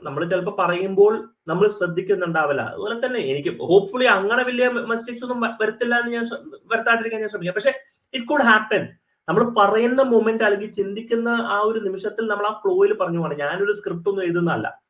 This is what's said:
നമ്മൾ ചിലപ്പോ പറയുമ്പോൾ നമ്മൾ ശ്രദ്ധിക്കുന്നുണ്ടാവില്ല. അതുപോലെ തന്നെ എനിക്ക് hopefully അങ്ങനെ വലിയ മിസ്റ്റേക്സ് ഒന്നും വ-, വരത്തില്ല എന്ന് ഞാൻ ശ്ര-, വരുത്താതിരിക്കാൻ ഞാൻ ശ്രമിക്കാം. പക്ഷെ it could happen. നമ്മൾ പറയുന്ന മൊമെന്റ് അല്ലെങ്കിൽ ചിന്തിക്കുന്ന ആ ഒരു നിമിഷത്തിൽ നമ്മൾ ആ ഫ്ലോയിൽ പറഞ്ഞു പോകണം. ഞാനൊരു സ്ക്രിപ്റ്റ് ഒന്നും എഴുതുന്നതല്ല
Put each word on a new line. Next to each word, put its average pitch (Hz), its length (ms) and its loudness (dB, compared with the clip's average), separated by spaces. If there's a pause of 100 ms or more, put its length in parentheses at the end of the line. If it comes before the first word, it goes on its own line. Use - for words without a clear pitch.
നമ്മൾ 151 260 -4
ചിലപ്പോ 180 300 -2
പറയുമ്പോൾ 190 720 2 (180)
നമ്മൾ 180 200 4
ശ്രദ്ധിക്കുന്നുണ്ടാവില്ല. 165 960 0
അതുപോലെ 226 440 -4
തന്നെ 247 140 -4
എനിക്ക് 143 280 -2
hopefully 208 580 2
അങ്ങനെ 220 360 4
വലിയ 247 260 0
മിസ്റ്റേക്സ് 233 560 -4
ഒന്നും 247 160 -6
വ-, 233 200 -2
വരത്തില്ല 240 380 0
എന്ന് 233 140 -2
ഞാൻ 233 140 -4
ശ്ര-, - 380 -12
വരുത്താതിരിക്കാൻ 226 560 0
ഞാൻ 214 80 -4
ശ്രമിക്കാം. 175 260 -6
പക്ഷെ 208 160 0 (460)
it 254 60 -4
could 277 240 2
happen. 214 400 4 (420)
നമ്മൾ 226 260 2
പറയുന്ന 226 480 4
മൊമെന്റ് 226 420 2
അല്ലെങ്കിൽ 202 260 0
ചിന്തിക്കുന്ന 226 580 -4
ആ 226 300 -2
ഒരു 214 220 0
നിമിഷത്തിൽ 202 460 -6
നമ്മൾ 208 200 -2
ആ 202 160 -4
ഫ്ലോയിൽ 196 320 4
പറഞ്ഞു 175 240 -2
പോകണം. 151 180 -4
ഞാനൊരു 175 360 -2
സ്ക്രിപ്റ്റ് 196 360 -6
ഒന്നും 196 140 0
എഴുതുന്നതല്ല 170 680 -2